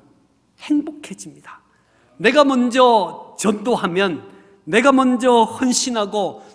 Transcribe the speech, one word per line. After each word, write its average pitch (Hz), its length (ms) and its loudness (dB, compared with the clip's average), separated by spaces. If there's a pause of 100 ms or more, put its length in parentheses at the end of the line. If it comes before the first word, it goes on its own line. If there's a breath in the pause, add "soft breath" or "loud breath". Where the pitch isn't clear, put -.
(600)
행복해집니다. 196 1040 -8 (560 soft breath)
내가 262 260 4
먼저 247 920 0
전도하면, 196 920 -2 (320 loud breath)
내가 240 280 2
먼저 254 520 2
헌신하고, 214 1000 -4 (120)